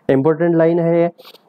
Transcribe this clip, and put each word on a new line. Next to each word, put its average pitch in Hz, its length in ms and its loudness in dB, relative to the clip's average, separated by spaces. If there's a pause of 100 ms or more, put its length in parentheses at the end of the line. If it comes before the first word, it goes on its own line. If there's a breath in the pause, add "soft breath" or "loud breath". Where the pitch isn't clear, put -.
(100)
Important 156 460 0
line 165 220 0
है 170 220 0
ये, 170 100 0 (380 loud breath)